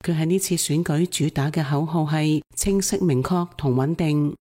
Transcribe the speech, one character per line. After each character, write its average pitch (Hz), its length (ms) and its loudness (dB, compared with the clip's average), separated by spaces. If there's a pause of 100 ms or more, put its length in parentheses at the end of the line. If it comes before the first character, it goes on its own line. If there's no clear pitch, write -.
佢 170 80 0
喺 160 120 0
呢 180 120 2
次 180 180 -2
選 165 280 0
舉 160 220 2
主 147 240 -2
打 143 200 -2
嘅 156 140 -2
口 143 220 0
號 160 180 0
係 156 380 0 (120)
清 196 280 0
晰 202 160 -2
明 139 240 2
確 175 340 0
同 131 180 0
穩 139 200 0
定。 147 400 0 (120)